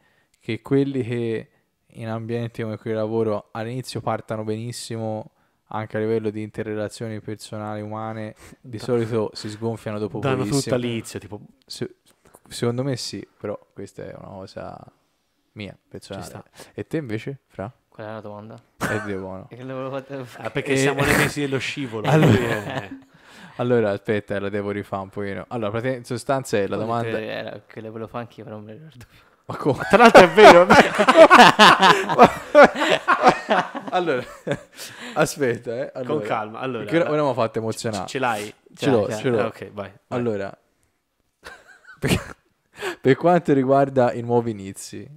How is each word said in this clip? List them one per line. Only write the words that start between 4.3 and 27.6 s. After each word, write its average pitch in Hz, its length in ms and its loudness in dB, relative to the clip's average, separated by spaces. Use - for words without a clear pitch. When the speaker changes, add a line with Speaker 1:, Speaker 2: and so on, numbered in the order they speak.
Speaker 1:
benissimo 110 840 -8
anche 107 280 -8
a 110 40 -2
livello 110 300 -2
di 107 120 -8
interrelazioni 107 800 -8
personali, 107 600 -12
umane, 110 540 -10
di 120 180 -14
Speaker 2:
Da-, 113 60 -12
Speaker 1:
solito 117 500 -2
si - 160 -12
sgonfiano 107 480 -8
dopo 107 200 -6
Speaker 2:
danno 131 240 -2
tutto 104 80 -4
Speaker 1:
pochissimo. 127 260 -2
Speaker 2:
all'inizio, 117 420 -8
tipo 101 220 -14
Speaker 1:
Se-, - 300 -12
secondo 120 360 -4
me 135 120 -4
sì, - 300 -10
però 104 200 -10
questa - 320 -16
è 95 120 -14
una - 120 -18
cosa 95 500 -16
mia, 101 240 -14
personale. - 360 -16
Speaker 2:
Ci 82 60 -16
sta. - 140 -18
Speaker 1:
E 104 120 -10
te - 120 -8
invece, 131 480 -8
Fra? 98 260 -12
Speaker 3:
Qual 110 180 -18
è 107 40 -12
la 110 100 -14
domanda? 104 400 -18
Speaker 1:
È 107 300 -6
Dio 98 140 -6
buono. 95 260 -12
Speaker 3:
<laughs> - 40 -20
Che 120 120 -18
le 131 100 -14
volevo 131 180 -10
fare - 20 -14
Speaker 2:
Ah, 110 40 -8
perché 143 240 -4
Speaker 1:
Eh, - 20 2
Speaker 2:
siamo 139 260 2
nei 143 140 2
mesi 147 240 -2
dello 135 180 -2
scivolo. 113 480 -8
Speaker 1:
<laughs> - 40 2
allora, 120 760 2
Speaker 2:
Eh. 92 60 -16
Speaker 1:
allora... 120 340 2
aspetta, 101 480 -4
la 98 120 -4
devo 101 200 -4
rifare 101 320 -6
un 98 60 -12
pochino. 98 400 -10
Allora, 107 220 -4
praticamente, 123 420 -6
in 117 60 -4
sostanza 131 400 -2
è 98 100 0
la 101 80 -4
Speaker 3:
Vuol 107 120 -4
Speaker 1:
domanda 117 300 -4
Speaker 3:
dire, 110 140 -8
era 110 340 -12